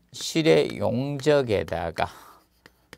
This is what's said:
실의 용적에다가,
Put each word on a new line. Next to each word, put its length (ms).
실의 640
용적에다가, 1300